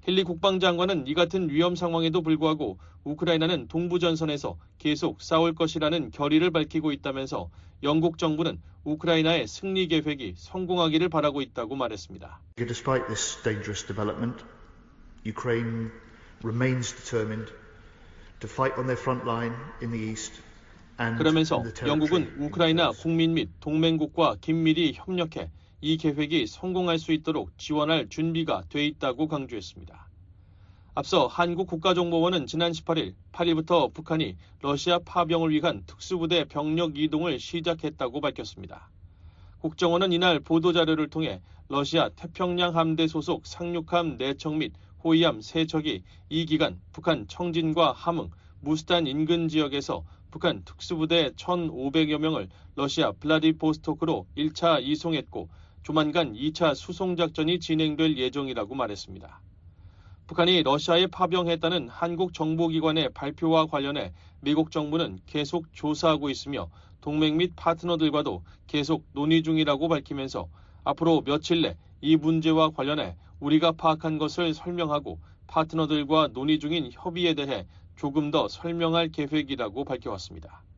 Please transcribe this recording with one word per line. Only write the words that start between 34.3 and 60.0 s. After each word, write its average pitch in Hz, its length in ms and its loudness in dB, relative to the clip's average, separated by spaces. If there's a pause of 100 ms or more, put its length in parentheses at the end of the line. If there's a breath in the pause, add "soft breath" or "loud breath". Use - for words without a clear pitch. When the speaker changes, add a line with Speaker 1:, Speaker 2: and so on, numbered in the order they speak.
Speaker 1:
러시아 143 380 0
파병을 165 520 0
위한 151 360 0
특수부대 165 600 -2
병력 156 520 -2
이동을 151 400 0
시작했다고 156 840 -4
밝혔습니다. 123 720 -8 (680 soft breath)
국정원은 175 500 2
이날 170 300 4
보도자료를 160 680 2
통해 123 300 -4 (280 soft breath)
러시아 139 420 2
태평양 175 680 -2
함대 160 300 2
소속 160 400 -2
상륙함 170 720 -2
네 135 160 -2
척 151 200 -6
및 151 180 -2 (320 soft breath)
호위함 160 360 4
세 160 260 -2
척이 151 360 -4 (260 soft breath)
이 160 180 -2
기간 156 340 0 (120)
북한 143 360 -2
청진과 160 640 0
함흥, 139 380 -4 (300 soft breath)
무스탄 156 460 0
인근 156 420 0
지역에서 143 560 -2 (260 soft breath)
북한 156 340 -2
특수부대 160 720 0
천오백여 156 840 0
명을 147 300 -2 (280 soft breath)
러시아 139 360 0
블라디보스토크로 156 1200 0
일 151 200 -2
차 165 240 4
이송했고 147 720 -4 (340 soft breath)
조만간 151 520 0
이 143 180 -4
차 156 220 2
수송작전이 170 840 -2
진행될 156 560 0
예정이라고 127 580 -4
말했습니다. 104 680 -8 (840 soft breath)